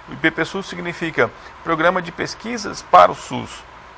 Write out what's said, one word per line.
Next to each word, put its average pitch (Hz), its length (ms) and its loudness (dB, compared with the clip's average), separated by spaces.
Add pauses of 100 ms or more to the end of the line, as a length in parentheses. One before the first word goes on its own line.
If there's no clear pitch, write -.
O 131 80 -14
P 147 140 0
P 160 140 -2
sus 196 240 -6
significa 165 600 -2 (360)
Programa 170 360 2
de 170 120 -8
Pesquisas 208 680 -8
para 180 300 8
o 147 60 -6
sus, - 480 -8 (340)